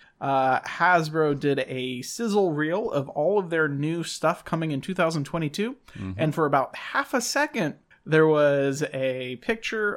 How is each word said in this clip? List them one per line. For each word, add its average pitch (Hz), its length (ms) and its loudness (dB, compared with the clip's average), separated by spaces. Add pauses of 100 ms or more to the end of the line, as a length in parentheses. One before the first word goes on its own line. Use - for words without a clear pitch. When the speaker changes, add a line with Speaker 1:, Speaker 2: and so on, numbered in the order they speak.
(200)
Speaker 1:
uh, 131 400 2
Hasbro 156 800 2
did 139 200 0
a 127 420 -6
sizzle 202 500 0
reel 160 400 -2
of 139 160 -2
all 170 300 0
of 180 100 -4
their 160 200 2
new 156 360 -2
stuff - 400 -2
coming 160 280 -4
in 135 100 -4
two 190 120 -6
thousand 160 300 0
twenty-two. 170 480 -4 (260)
Speaker 2:
Mm-hmm. 95 200 -8
Speaker 1:
And 156 160 0
for 165 100 0
about 135 320 0
half - 380 -4
a 247 80 2
second, 277 540 -2 (320)
there 156 180 6
was 143 580 4 (100)
a 131 480 -4
picture 214 540 -2